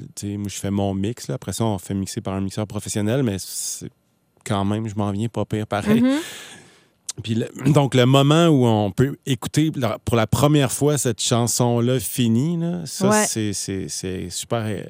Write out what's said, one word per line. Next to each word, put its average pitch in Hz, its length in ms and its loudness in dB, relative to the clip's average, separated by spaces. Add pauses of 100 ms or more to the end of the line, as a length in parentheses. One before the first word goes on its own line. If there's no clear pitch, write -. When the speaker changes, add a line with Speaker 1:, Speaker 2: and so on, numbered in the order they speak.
(160)
Speaker 1:
tu 101 160 -8
sais, 101 60 -6
moi, 101 120 -6
je - 100 -10
fais 101 120 -4
mon 98 220 0
mix, 98 340 -4
là. 135 80 -4
Après 98 180 -8
ça, 113 120 -2
on 107 120 0
fait - 180 -8
mixer 98 260 -6
par 98 140 -6
un 98 60 -2
mixeur 98 260 -4
professionnel, 107 560 -2
mais 101 160 0
c'est - 500 -10 (560)
quand 98 200 0
même, 107 220 -2
je 101 80 -8
m'en 104 160 -2
viens 104 160 -2
pas 107 180 -4
pire 107 220 -4
pareil. 208 340 2
Speaker 2:
Mhm. 262 180 2 (1040)
Speaker 1:
Puis 113 120 -2
le, 123 140 -2 (240)
donc, 139 220 2
le 123 100 6
moment 139 420 6
où 139 180 6
on 107 260 2
peut 135 340 0
écouter 151 500 0
la, 123 240 -2
pour - 160 -2
la 110 100 4
première 143 460 4
fois 147 260 2
cette 123 240 -2
chanson-là 120 800 2
finie, 123 580 0
là, 170 280 -4
ça, 190 240 0
Speaker 2:
Ouais. 214 180 4
Speaker 1:
c'est, 107 240 -2
c'est, 95 380 -6
c'est 92 400 -6
super 113 360 -4 (240)